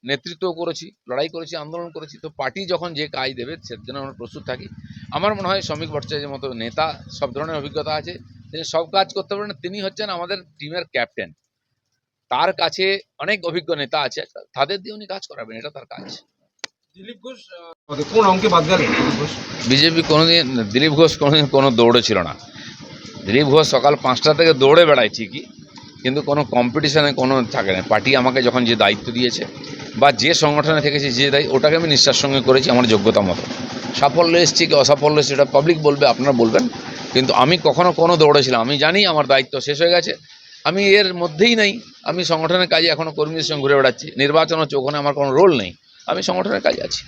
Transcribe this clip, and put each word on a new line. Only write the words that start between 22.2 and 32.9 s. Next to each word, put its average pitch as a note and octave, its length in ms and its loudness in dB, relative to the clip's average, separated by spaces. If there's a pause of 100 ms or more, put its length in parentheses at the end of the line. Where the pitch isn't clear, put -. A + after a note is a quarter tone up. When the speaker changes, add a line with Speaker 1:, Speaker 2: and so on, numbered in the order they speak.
Speaker 1:
না। D2+ 140 -6 (920)
দিলীপ C#3+ 220 2
ঘোষ D3 240 4
সকাল C#3+ 240 4
পাঁচটা C#3+ 380 0
থেকে D#3+ 200 4
দৌড়ে C#3+ 320 6
বেড়ায় C3 240 4
ঠিকই, A2+ 360 -12 (580)
কিন্তু C3+ 180 -2
কোনো C#3+ 220 -2
কম্পিটিশনে C#3 680 0
কোনো C3 320 0
থাকে G#2 260 -4
না। F#2 180 -2
পার্টি A2+ 260 2
আমাকে B2+ 280 2
যখন B2 220 2
যে A2+ 100 2
দায়িত্ব G#2+ 360 0
দিয়েছে A#2+ 340 -4 (500)
বা C#3 160 6
যে B2+ 220 0
সংগঠনে D3+ 480 2
থেকেছি C#3+ 300 -2
যে C3+ 200 0
দায়িত্ব, C#3+ 240 0
ওটাকে D3 200 4
আমি E3 120 0
নিষ্ঠার C#3 260 4
সঙ্গে C3+ 280 0
করেছি C3 280 4
আমার B2 180 4
যোগ্যতা G#2 340 4